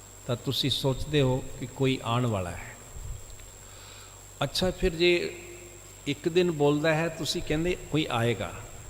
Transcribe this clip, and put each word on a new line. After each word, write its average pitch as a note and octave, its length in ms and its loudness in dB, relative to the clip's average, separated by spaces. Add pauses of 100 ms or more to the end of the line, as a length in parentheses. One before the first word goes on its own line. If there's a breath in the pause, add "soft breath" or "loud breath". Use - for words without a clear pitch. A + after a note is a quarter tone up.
(260)
ਤਾਂ A#2+ 100 -2
ਤੁਸੀਂ C3 340 0
ਸੋਚਦੇ C#3 500 2
ਹੋ C3 240 4 (160)
ਕਿ B2+ 60 -6
ਕੋਈ C3 360 2
ਆਉਣ A#2+ 240 2
ਵਾਲਾ F#2+ 240 0
ਹੈ। - 260 -10 (1700 loud breath)
ਅੱਛਾ, F3+ 280 0
ਫਿਰ F3+ 240 0
ਜੇ E3+ 420 4 (720)
ਇੱਕ C#3+ 220 -2
ਦਿਨ F3+ 220 4
ਬੋਲਦਾ D3 440 4
ਹੈ, D#3+ 140 2
ਤੁਸੀਂ D#3+ 340 -4
ਕਹਿੰਦੇ E3 340 0 (140)
ਕੋਈ D#3 200 2
ਆਏਗਾ, A2+ 420 0 (380)